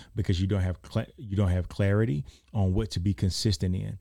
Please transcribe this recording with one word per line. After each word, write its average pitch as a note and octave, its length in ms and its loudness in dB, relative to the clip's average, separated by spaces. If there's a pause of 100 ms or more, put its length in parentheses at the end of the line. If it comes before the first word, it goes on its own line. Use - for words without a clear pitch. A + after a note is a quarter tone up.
(160)
because G2 240 0
you F#2+ 80 2
don't G2 140 2
have F#2 200 -2
cla-, - 240 -4 (120)
you G2+ 180 -8
don't G2 140 4
have F2+ 180 2
clarity A2+ 560 2 (300)
on F#2+ 200 2
what A2 180 0
to - 80 -4
be F#2+ 140 2
consistent F#2+ 600 0
in. G2+ 260 -6